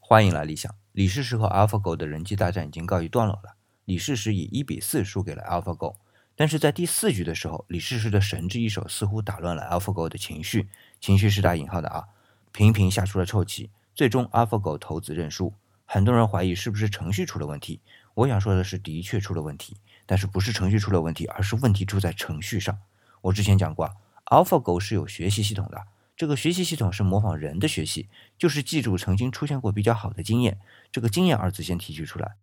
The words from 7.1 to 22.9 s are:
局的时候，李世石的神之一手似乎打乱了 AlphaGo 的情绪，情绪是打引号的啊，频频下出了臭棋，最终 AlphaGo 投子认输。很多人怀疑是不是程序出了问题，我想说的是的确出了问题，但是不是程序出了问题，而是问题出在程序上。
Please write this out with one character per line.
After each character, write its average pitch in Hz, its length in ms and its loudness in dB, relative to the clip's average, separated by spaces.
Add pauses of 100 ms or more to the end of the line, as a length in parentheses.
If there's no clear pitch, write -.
局 92 120 -2
的 80 100 -4
时 78 140 -6
候， 78 180 -8
李 87 140 -6
世 123 180 -4
石 113 100 0
的 101 120 4
神 90 280 -2
之 117 120 -4
一 113 80 0
手 - 180 -4
似 - 180 -6
乎 104 160 -2
打 101 200 -6
乱 87 160 -2
了 - 80 -6
AlphaGo 87 440 -2
的 - 80 -10
情 - 280 -10
绪， 98 240 -2 (320)
情 98 180 4
绪 104 100 6
是 101 140 4
打 87 140 4
引 76 120 -6
号 90 120 -4
的 78 80 -6
啊， - 160 -8 (480)
频 107 200 8
频 98 160 6
下 95 160 2
出 98 140 -2
了 90 80 0
臭 95 180 0
棋， - 260 -10 (260)
最 139 120 4
终 123 180 2
AlphaGo 101 520 0
投 78 220 -8
子 - 120 -12
认 80 160 -6
输。 - 240 -4 (320)
很 101 200 2
多 120 100 6
人 117 140 6
怀 98 160 -2
疑 90 100 0
是 95 160 -6
不 104 60 -4
是 104 120 0
程 98 240 -4
序 180 140 -2
出 - 140 -8
了 76 80 -6
问 73 100 -8
题， - 220 -12 (340)
我 123 140 2
想 110 120 2
说 101 140 2
的 92 80 2
是 95 160 -4
的 82 240 -8
确 101 160 -4
出 101 160 -4
了 80 80 -4
问 76 160 -10
题， - 180 -16 (300)
但 92 100 2
是 101 120 0
不 95 100 -2
是 101 140 0
程 95 180 0
序 107 80 4
出 98 140 0
了 90 80 4
问 80 120 -2
题， 80 140 -6
而 - 160 -4
是 101 140 -2
问 113 160 4
题 98 120 2
出 98 140 -2
在 92 140 0
程 - 280 -8
序 - 200 -4
上。 - 180 -4 (440)